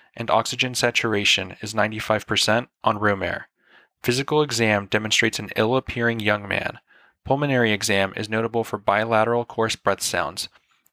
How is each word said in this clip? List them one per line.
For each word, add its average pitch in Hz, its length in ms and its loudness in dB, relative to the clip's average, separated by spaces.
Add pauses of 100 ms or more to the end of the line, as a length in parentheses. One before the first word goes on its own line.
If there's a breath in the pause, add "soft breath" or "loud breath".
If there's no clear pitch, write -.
(160 soft breath)
and 117 160 -4
oxygen 123 420 0
saturation 104 840 0
is 110 160 -10
ninety-five 107 500 0
percent 110 440 0 (120)
on 110 160 2
room 101 240 2
air. 87 280 -6 (520 soft breath)
Physical 139 400 0
exam 113 440 2
demonstrates 107 540 0
an 107 180 -8
ill-appearing 117 640 0
young 104 260 0
man. 98 320 -4 (460 soft breath)
Pulmonary 135 480 2
exam 98 420 0
is 104 140 -6
notable 113 340 -2
for 104 140 -8
bilateral 110 640 0
coarse 113 320 -2
breath - 260 0
sounds. 87 460 -4 (460 soft breath)